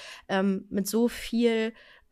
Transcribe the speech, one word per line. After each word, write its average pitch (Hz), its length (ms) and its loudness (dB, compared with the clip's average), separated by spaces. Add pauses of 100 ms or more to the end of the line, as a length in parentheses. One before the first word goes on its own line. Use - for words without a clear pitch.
(280)
ähm, 196 420 2
mit 196 160 -2
so 233 220 2
viel, 226 680 0 (380)